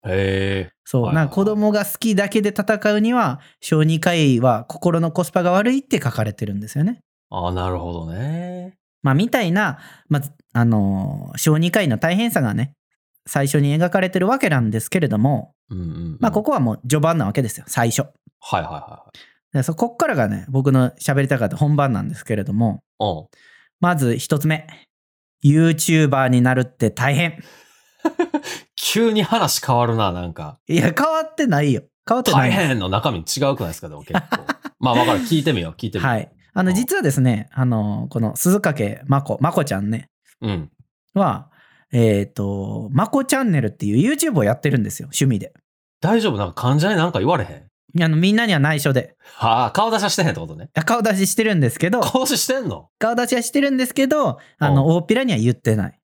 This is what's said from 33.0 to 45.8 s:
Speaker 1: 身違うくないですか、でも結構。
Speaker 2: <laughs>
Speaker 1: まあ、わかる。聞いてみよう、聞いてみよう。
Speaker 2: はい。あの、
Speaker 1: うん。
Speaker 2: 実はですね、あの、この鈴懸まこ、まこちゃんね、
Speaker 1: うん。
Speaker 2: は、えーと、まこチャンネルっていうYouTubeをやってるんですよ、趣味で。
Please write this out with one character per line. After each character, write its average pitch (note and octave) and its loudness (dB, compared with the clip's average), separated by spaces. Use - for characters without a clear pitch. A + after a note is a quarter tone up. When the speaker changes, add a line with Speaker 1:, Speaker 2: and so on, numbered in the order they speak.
Speaker 1:
身 F#2+ -4
違 - -6
う D#2+ -14
く - -12
な G2 -4
い - -6
で E2 -8
す - -16
か、 E2 -14
で D2+ -14
も D2 -18
結 - -2
構。 - -8
Speaker 2:
<laughs> - -16
Speaker 1:
ま B2 2
あ、 - 2
わ A#2+ 4
か A#2 2
る。 F#2+ 0
聞 E3 0
い C3+ -6
て D#3 0
み G#2 0
よ E2 -8
う、 - -18
聞 - -8
い - -6
て G#2 -6
み E2+ -2
よ C3+ 2
う。 - 0
Speaker 2:
は A2+ 0
い。 - -10
あ F#3 0
の、 F#3 2
Speaker 1:
う - 0
ん。 F3+ 0
Speaker 2:
実 B3+ 0
は F#4 -2
で D#3 2
す C#3 0
ね、 A#2 2
あ C3 -2
の、 A2 -2
こ A2+ -4
の G#2+ -2
鈴 F#3+ 0
懸 A#2 -4
ま C#3 2
こ、 - -6
ま D#3 0
こ E3 0
ち - -6
ゃ G2 -4
ん G2+ -4
ね、 A2+ -8
Speaker 1:
う A2+ -6
ん。 E2 -6
Speaker 2:
は、 - 0
え A2 4
ー G2 -8
と、 G2+ -6
ま F#3 2
こ C4+ 0
チ C4+ 0
ャ C4+ 0
ン A#3 0
ネ D3+ 2
ル A2 0
っ - -2
て - -8
い B2 2
う C#4+ 0
YouTube D4 0
を A2 4
や G#2 2
っ - -10
て D3 0
る C3+ 0
ん A2 0
で G2+ -4
す - -12
よ、 - -12
趣 - -2
味 A#2 2
で。 - -10